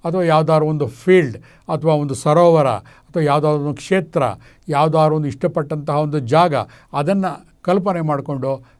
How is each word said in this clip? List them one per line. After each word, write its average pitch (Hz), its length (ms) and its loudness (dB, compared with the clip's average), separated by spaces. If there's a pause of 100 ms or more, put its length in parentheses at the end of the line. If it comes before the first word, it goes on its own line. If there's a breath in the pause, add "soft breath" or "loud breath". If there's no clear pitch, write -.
ಅಥವಾ 175 180 -2
ಯಾವ್ದಾದ್ರು 156 440 2
ಒಂದು 151 200 -2
ಫೀಲ್ಡ್ 147 520 0 (300 soft breath)
ಅಥವಾ 160 260 0
ಒಂದು 147 200 -2
ಸರೋವರ 156 540 4
ಅಥವಾ - 540 -6
ಯಾವ್ದಾದ್ರು 151 420 0
ಒಂದು 147 100 -4
ಕ್ಷೇತ್ರ, 165 480 -4 (460 soft breath)
ಯಾವ್ದಾದ್ರು 156 480 2
ಒಂದು 151 120 -2
ಇಷ್ಟಪಟ್ಟಂತಹ 147 720 -4
ಒಂದು 151 200 -2
ಜಾಗ, 147 360 2 (380 loud breath)
ಅದನ್ನು 180 540 -2 (160)
ಕಲ್ಪನೆ 180 380 0
ಮಾಡಿಕೊಂಡು 135 640 -4 (160 soft breath)